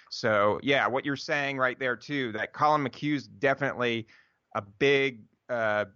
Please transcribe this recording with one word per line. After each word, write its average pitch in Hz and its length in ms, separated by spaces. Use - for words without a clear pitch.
So, 104 520
yeah, 131 260
what 131 180
you're 139 100
saying 143 400
right 127 220
there, 127 180
too, 131 360
that 107 200
Colin 147 340
McHugh's 143 400
definitely 117 800
a 110 60
big, 139 600
uh, 107 360